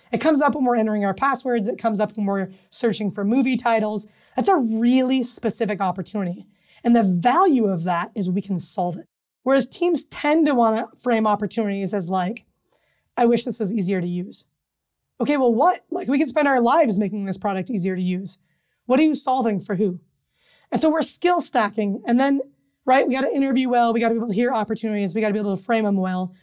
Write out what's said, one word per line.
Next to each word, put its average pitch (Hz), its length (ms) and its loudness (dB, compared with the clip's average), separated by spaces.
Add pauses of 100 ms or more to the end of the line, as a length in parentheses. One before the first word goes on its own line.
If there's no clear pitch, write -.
(120)
It 240 80 -2
comes 302 220 2
up 285 140 2
when 294 80 -2
we're 240 120 2
entering 214 300 0
our 196 80 0
passwords. 247 540 -2
It 240 100 -4
comes 214 220 -2
up 208 180 -2
when 208 80 -2
we're 196 240 -2 (200)
searching 214 420 -4
for 202 120 -6
movie 254 340 2
titles. 214 500 0 (280)
That's 254 140 2
a 381 80 6
really 247 680 2
specific 208 580 -4
opportunity. 185 680 -4 (360)
And 240 120 4
the 233 80 4
value 247 640 4
of 180 160 -2
that 175 320 -4
is 185 140 -4
we 185 120 -2
can 190 180 -4
solve 175 380 -4
it. 240 100 -16 (360)
Whereas 262 240 2
teams 339 380 -2
tend 302 400 0
to 285 100 2
wanna 226 320 2 (100)
frame 220 300 0
opportunities 202 680 -2
as, 185 160 -4
like, 185 360 -4 (720)
"I 247 80 4
wish 240 180 2
this - 160 -6
was 208 140 -2
easier 190 280 0
to 175 60 -4
use." 180 380 -8 (760)
Okay, 285 180 0
well, 247 160 2
what? 330 380 2
Like, - 160 -6
we 277 100 0
could 285 120 0
spend 285 180 2
our 269 140 4
lives 240 360 4
making 202 280 -2
this 190 120 -6
product 190 320 -4
easier 190 260 -2
to 185 60 -4
use. 180 380 -4 (460)
What 240 140 2
are 311 40 4
you 311 120 2
solving 262 440 -2
for - 160 -6
who? 180 240 -2 (720)
And 254 80 -2
so 311 100 2
we're 311 120 2
skill 349 400 0
stacking. 208 640 -2
And 240 140 2
then, 277 220 2 (440)
right, 262 220 4
we 254 80 0
gotta 262 180 -2
interview 262 360 0
well. 240 240 2
We 226 80 0
gotta 233 120 2
be 233 60 -2
able 233 80 -4
to 196 80 -4
hear 240 160 2
opportunities. 208 640 -2
We 220 60 -2
gotta 214 120 0
be 214 60 -2
able 202 160 -2
to 190 80 -8
frame 220 220 0
them 202 100 0
well. 185 480 -2